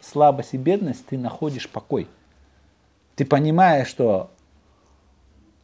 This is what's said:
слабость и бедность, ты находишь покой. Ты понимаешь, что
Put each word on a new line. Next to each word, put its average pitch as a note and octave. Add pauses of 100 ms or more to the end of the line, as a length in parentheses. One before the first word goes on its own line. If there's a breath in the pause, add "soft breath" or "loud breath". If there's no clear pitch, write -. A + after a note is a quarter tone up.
слабость C#3+
и C3+
бедность, E3
ты C3+
находишь C3
покой. A2 (1080)
Ты D3+
понимаешь, D#3
что G2 (1300)